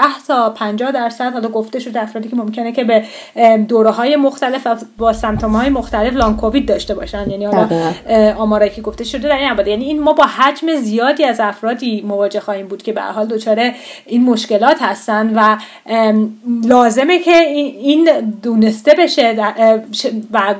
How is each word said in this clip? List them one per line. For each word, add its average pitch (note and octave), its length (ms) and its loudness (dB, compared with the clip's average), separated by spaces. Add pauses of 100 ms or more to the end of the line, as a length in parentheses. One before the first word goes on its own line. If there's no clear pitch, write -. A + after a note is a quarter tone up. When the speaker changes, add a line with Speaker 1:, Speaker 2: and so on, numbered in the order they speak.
(260)
Speaker 1:
تا A#3+ 240 0
پنجاه A3 420 -4
درصد B3 400 -4
حالا A3+ 160 -6
گفته A3 300 -6
شده A#3+ 240 -6
افرادی A3 260 -8
که B3 80 -6
ممکنه A#3 360 -4
که B3 120 -2
به، A3 180 4 (340)
ام، A3+ 280 6
دوره‌های A3+ 520 2
مختلف C4+ 500 -2
و A3+ 100 0 (220)
با A3+ 140 2
سمپتوم‌های A3 560 -2
مختلف A#3+ 460 -2
لانگ A3 220 2
کووید A3 320 0
داشته G#3 260 -2
باشن. G3 360 -8
یعنی G3+ 140 -6
حالا، G#3+ 200 2
Speaker 2:
دقیقاً. E3 260 -2 (160)
Speaker 1:
اه، G#3+ 260 4
آمارایی G#3 380 0
که A3 120 -14
گفته G#3+ 220 -8
شده C4 240 -6
در C#4+ 80 2
این C4+ 120 -2
حواله. G#3 220 0
یعنی A3 140 -2
این D4+ 180 -4
ما D4+ 100 2
با D4+ 120 4
حجم C#4+ 520 0
زیادی B3+ 480 0
از A#3 160 -2
افرادی A3 640 -4
مواجه G3+ 340 -2
خواهیم G3 260 -8
بود G3 160 -12
که A3 100 -6
به A3 80 -4
هر G3 120 -6
حال G#3+ 140 -2
دچار A3 320 -2 (480)
این A#3+ 180 2
مشکلات A#3 560 2
هستن G#3+ 540 -2
و، G#3+ 220 4 (300)
ام، A3 440 2 (340)
لازمه B3 540 4
که E4+ 180 4
این، D4 380 2
این D4 340 2 (340)
دونسته A3 560 2
بشه C4+ 360 2
در، G#3+ 240 -2
اه، A3 200 6 (140)
ش-، - 140 -6 (260)
و G#3 280 0